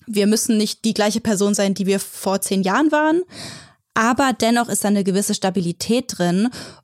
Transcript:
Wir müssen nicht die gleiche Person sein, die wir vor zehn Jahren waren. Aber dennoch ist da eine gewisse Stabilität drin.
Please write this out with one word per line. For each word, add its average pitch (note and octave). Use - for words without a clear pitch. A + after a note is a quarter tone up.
Wir G#3
müssen G#3+
nicht -
die A3
gleiche G#3+
Person G3+
sein, G3
die F#3+
wir G3
vor -
zehn F#3+
Jahren B3+
waren. D#4
Aber B3
dennoch A#3
ist -
da G#3
eine G3+
gewisse G3+
Stabilität F#3+
drin. F3+